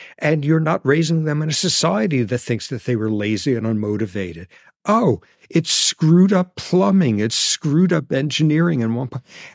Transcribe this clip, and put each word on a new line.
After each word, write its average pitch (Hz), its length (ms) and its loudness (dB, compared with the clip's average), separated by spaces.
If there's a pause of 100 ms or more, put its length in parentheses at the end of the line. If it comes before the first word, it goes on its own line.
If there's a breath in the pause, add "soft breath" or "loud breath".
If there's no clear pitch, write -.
(200 loud breath)
and 151 260 0
you're 160 140 4
not 156 260 -2
raising 156 380 2
them 151 180 -2
in 156 80 -4
a 151 40 -2
society 175 680 0
that 113 160 -2
thinks 117 300 -4
that 120 180 -8
they 123 100 0
were 110 140 -2
lazy 107 460 0
and 110 100 -4
unmotivated. 104 800 -4 (400 soft breath)
Oh, 208 340 2 (300 soft breath)
it's 165 220 0
screwed 175 600 4
up 180 240 0
plumbing, 180 600 2
it's 110 160 -2
screwed 170 580 0
up 160 200 -2
engineering 151 680 0
in 113 120 0
one 127 140 -6
po-, 127 140 -10 (340 loud breath)